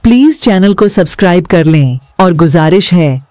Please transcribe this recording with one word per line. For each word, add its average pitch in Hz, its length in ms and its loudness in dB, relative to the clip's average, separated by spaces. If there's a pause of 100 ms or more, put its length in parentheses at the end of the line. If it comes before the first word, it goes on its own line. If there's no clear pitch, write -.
प्लीज 262 380 2
चैनल 196 320 2
को 208 140 0
सब्सक्राइब 180 580 -2
कर 165 200 0
लें 139 340 0 (200)
और 185 140 0
गुजारिश 165 600 0
है, 143 380 -2